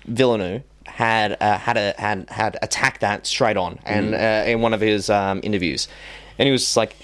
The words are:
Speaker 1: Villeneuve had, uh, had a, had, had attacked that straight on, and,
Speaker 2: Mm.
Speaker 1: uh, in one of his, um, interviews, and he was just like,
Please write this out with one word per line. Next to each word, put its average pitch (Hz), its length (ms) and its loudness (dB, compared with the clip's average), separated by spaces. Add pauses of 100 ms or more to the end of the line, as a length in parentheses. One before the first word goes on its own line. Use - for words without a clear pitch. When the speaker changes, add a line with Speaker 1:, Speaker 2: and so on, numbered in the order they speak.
Speaker 1:
Villeneuve 113 560 0 (220)
had, 110 540 0
uh, 104 200 2
had 117 180 -2
a, 101 220 0
had, 104 320 -4
had 110 320 -2
attacked - 380 -2
that 104 260 -2
straight 107 300 0
on, 87 280 -2
and, 107 300 0
Speaker 2:
Mm. 110 320 2
Speaker 1:
uh, - 20 2
in 113 120 0
one 113 120 2
of 104 80 0
his, 107 300 2
um, 98 320 2
interviews, 87 440 -2 (520)
and 131 80 4
he 139 40 4
was 127 120 2
just - 140 0
like, 110 260 0